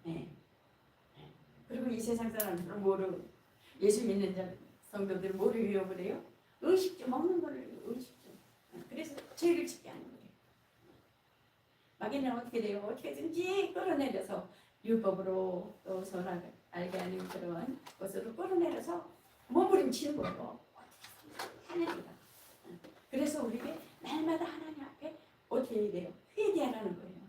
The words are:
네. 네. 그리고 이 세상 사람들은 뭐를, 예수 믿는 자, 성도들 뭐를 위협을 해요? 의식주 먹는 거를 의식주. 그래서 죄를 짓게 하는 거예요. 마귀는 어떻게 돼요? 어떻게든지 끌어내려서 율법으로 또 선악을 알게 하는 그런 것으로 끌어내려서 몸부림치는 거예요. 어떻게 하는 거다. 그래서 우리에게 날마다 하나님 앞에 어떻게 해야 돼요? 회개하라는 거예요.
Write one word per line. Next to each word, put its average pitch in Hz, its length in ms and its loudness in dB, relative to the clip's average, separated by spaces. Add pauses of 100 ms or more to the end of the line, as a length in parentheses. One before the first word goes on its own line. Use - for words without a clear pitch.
네. 165 260 -6 (840)
네. 151 180 -18 (340)
그리고 240 220 -2
이 226 100 -2
세상 233 320 0
사람들은 196 500 -2
뭐를, 190 480 2 (500)
예수 208 260 6
믿는 196 280 2
자, 180 180 -4 (300)
성도들 190 520 -2
뭐를 220 360 2
위협을 185 300 0
해요? 208 300 -4 (340)
의식주 320 480 4
먹는 330 320 2
거를 254 440 -6
의식주. - 440 -8 (600)
그래서 277 260 -8 (200)
죄를 339 300 6
짓게 - 240 -10
하는 - 140 -12
거예요. - 160 -16 (1800)
마귀는 262 320 2
어떻게 233 300 -2
돼요? 202 180 0 (100)
어떻게든지 349 840 0
끌어내려서 247 760 0 (340)
율법으로 190 1000 2
또 185 200 -4
선악을 180 480 -4 (200)
알게 180 260 -4
하는 185 300 -4
그런 180 520 -4 (180)
것으로 196 380 -4
끌어내려서 349 720 2 (380)
몸부림치는 294 680 6
거예요. - 420 -4 (160)
어떻게 - 920 -14
하는 349 180 0
거다. - 260 -6 (1000)
그래서 294 320 0
우리에게 233 360 -4 (220)
날마다 320 440 0
하나님 311 360 -8
앞에 - 360 -10 (320)
어떻게 226 320 2
해야 202 100 2
돼요? 175 220 -4 (240)
회개하라는 269 580 2
거예요. 180 140 -12 (200)